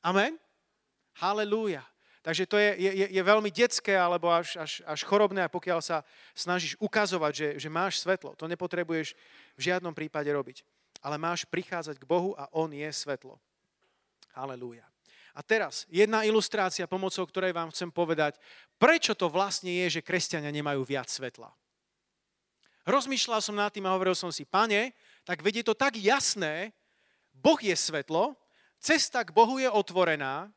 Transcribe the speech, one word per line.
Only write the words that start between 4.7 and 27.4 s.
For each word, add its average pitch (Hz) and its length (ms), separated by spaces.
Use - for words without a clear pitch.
až 151 180
chorobné, 196 400
pokiaľ 170 380
sa 160 180
snažíš 175 480
ukazovať, 185 540
že, 151 120
že 143 100
máš 170 320
svetlo. 175 380
To 160 100
nepotrebuješ 170 640
v - 20
žiadnom 180 320
prípade 151 380
robiť. 135 340
Ale 147 160
máš 170 240
prichádzať 160 560
k 131 80
Bohu 175 240
a 139 220
on 160 180
je 147 160
svetlo. 139 480
Halelúja. 123 480
A - 80
teraz 196 480
jedna 214 400
ilustrácia, 208 600
pomocou 190 360
ktorej 185 320
vám 165 160
chcem 175 160
povedať, 156 480
prečo 277 400
to 170 160
vlastne 185 400
je, 175 280
že 151 40
kresťania 165 480
nemajú 147 320
viac 131 240
svetla. 120 400
Rozmýšľal 247 560
som 208 160
nad 208 160
tým 196 160
a 190 80
hovoril 185 160
som 180 160
si, 156 160
"Pane, 214 480
tak 175 160
veď 214 240
je - 80
to 214 40
tak 269 200
jasné, 202 800
Boh - 280